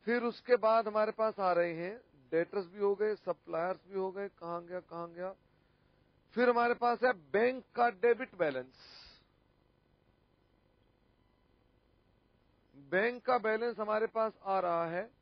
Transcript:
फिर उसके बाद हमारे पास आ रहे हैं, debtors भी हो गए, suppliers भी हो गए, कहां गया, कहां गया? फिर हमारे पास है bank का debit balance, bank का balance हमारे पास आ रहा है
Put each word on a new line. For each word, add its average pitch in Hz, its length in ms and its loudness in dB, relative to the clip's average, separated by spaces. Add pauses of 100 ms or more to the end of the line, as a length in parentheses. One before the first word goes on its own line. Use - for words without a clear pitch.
फिर 240 160 0
उसके 240 340 0
बाद 220 300 2
हमारे 214 260 0
पास 220 260 -2
आ 190 140 2
रहे 170 200 2
हैं, 175 220 -6 (360)
debtors 170 360 0
भी 190 120 -18
हो 202 160 2
गए, 214 200 0
suppliers 175 720 -4
भी 196 120 -6
हो 190 120 -2
गए, 202 200 -8
कहां 170 340 -8
गया, 180 160 -8
कहां 170 320 -10
गया? 180 180 -8 (1040)
फिर 240 140 6
हमारे 240 260 4
पास 240 280 0
है 254 80 4 (200)
bank 240 320 2 (120)
का 240 140 4 (120)
debit 233 360 2
balance, 131 440 -2 (4000)
bank 190 500 -4
का 247 140 0
balance 220 400 -2
हमारे 214 300 -2
पास 220 240 -4 (120)
आ 196 140 0
रहा 170 280 0
है 180 180 -6 (160)